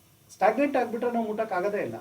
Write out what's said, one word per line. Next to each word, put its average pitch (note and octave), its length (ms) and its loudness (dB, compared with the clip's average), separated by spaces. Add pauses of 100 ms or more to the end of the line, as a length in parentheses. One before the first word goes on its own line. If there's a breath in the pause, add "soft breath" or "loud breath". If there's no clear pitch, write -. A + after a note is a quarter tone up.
(300)
ಸ್ಟಾಗ್ನೆಂಟ್ A3+ 460 2
ಆಗ್ಬಿಟ್ರೆ A#3 360 -2
ನಾವು A3+ 140 0
ಮುಟ್ಟಕ್ಕಾಗೋದೇ G3+ 560 -2
ಇಲ್ಲ. A#2 180 -6